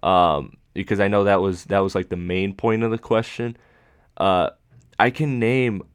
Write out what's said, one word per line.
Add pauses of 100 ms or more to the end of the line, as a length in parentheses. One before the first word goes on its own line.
um, (160)
because
I
know
that
was,
that
was,
like,
the
main
point
of
the
question, (600)
uh, (460)
I
can
name (120)